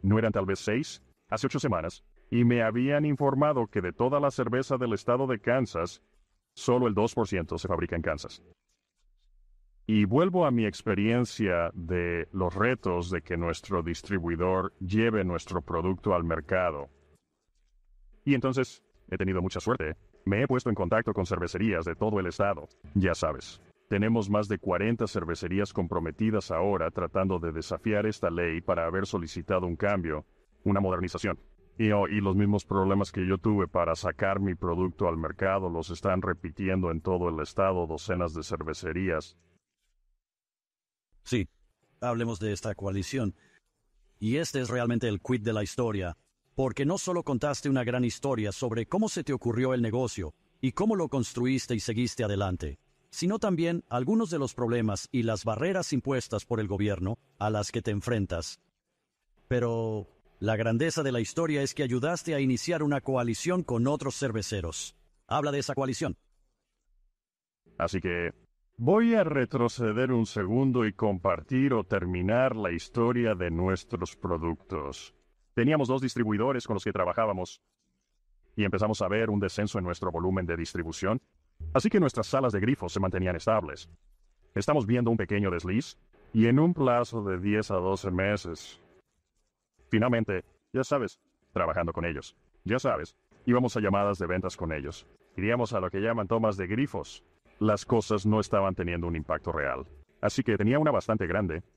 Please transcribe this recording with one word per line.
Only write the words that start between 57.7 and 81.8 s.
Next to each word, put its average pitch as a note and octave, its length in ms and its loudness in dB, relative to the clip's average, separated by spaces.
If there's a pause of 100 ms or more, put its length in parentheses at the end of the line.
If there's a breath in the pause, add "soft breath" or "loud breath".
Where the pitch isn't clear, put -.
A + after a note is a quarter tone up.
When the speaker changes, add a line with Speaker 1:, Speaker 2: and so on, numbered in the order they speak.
Speaker 2:
que A#2 120 -4
te A#2 80 -4
enfrentas. G2+ 720 -2 (840)
Pero A2+ 600 -2 (300)
la G#2+ 180 0
grandeza A#2 460 0
de C3+ 100 0
la A#2+ 80 0
historia D3 420 -2
es C3+ 100 -2
que D3 100 -4
ayudaste C#3+ 520 -2
a C#3 60 0
iniciar C#3 420 0
una C#3+ 180 0
coalición C3 600 -2
con A#2+ 240 0
otros C#3 320 -2
cerveceros. G#2 760 -4 (320)
Habla D3 240 -2
de C#3+ 100 -2
esa C3+ 140 -4
coalición. C3 440 -4 (1600)
Speaker 1:
Así E2+ 240 -2
que F2 320 -2 (420)
voy G#3+ 380 4
a G#3 100 4
retroceder B2 880 0
un A2+ 140 4
segundo A#2 580 0
y G#2+ 80 0
compartir G2+ 800 0
o A2 120 0
terminar G2 720 0
la G2+ 160 -2
historia A#2 640 0
de F2 160 -2
nuestros F2+ 640 -2
productos. D#2+ 1000 -6 (400)
Teníamos C3+ 340 2
dos C3 140 0
distribuidores A#2 640 0
con A2 80 -2
los F#2+ 100 -4
que G#2 80 -2
trabajábamos F#2 720 -2 (920)
y G#2+ 80 2
empezamos G#2 360 0
a F#2+ 80 0
ver G#2+ 220 2
un G#2 100 2
descenso G2+ 380 -2
en F#2 60 -2
nuestro F2 280 -2
volumen F2+ 320 0
de E2+ 140 -2
distribución, F2 640 -4 (500)
así C3+ 160 2